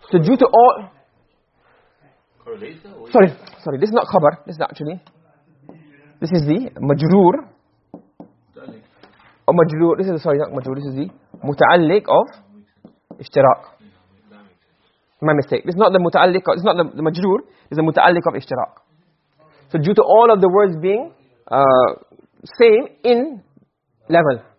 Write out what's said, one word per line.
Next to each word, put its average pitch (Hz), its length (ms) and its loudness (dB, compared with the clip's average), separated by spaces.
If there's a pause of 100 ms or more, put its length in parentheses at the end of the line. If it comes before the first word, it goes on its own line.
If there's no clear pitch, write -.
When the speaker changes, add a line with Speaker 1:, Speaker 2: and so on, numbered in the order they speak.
(100)
Speaker 1:
So 180 80 2
due 175 180 0
to 262 100 2
all, 220 440 2 (1500)
Speaker 2:
Correlation 117 560 -18
or - 100 -20
Speaker 1:
sorry, 196 180 4 (360)
sorry, 139 160 -10
this 214 80 -2
is 214 60 -6
not 233 120 -2
khabar, - 380 0
this 175 120 -18
is 156 40 -12
actually, 156 400 -10 (1200)
this 165 120 -6
is 175 100 0
the 175 360 -4
majroor. 180 720 2 (1040)
Speaker 2:
Muta'alliq. - 280 -20 (680)
Speaker 1:
Or 180 60 2
majroor, 165 420 0
this 190 120 -4
is, 165 140 -6
sorry, 147 160 -2
not 147 140 -6
majroor, 131 240 -10
this 143 80 -12
is 135 100 -10
the 143 140 -8 (340)
muta'alliq 156 640 0
of - 1120 -6
ishtiraq. - 520 -2 (1500)
My 151 100 -2
mistake. 143 320 -4
This 180 100 -8
is 175 40 -8
not 208 140 2
the 190 60 2
muta'alliq, 180 440 0 (120)
it's 175 100 -8
not 175 120 0
the, 170 80 -2 (120)
the 143 60 -8
majroor, 180 360 -2 (320)
it's 147 60 -8
the 160 60 -2
muta'alliq 165 460 0
of 131 60 -6
ishtiraq. 127 420 -10 (960)
So 165 60 -2
due 165 160 0
to - 80 4
all 226 280 4
of 202 120 4
the 190 80 2
words 190 320 0
being, 214 300 -4 (380)
uh, 135 140 2 (960)
same 233 280 4 (140)
in 240 400 -2 (680)
level. 151 340 0 (160)